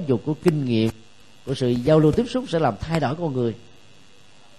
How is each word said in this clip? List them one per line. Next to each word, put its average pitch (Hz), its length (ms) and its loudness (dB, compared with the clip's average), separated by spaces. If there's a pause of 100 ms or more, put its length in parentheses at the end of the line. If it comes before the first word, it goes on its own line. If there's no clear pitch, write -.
dục, 123 180 0
của 156 100 -2
kinh 156 300 0
nghiệm, 113 260 2 (560)
của 135 80 -4
sự 127 140 -2
giao 123 300 4
lưu 151 140 6
tiếp 233 180 0
xúc 254 180 -4
sẽ 165 100 -2
làm 127 220 2
thay 160 200 -2
đổi 131 160 -2
con 165 160 -4
người. 120 220 -2 (1040)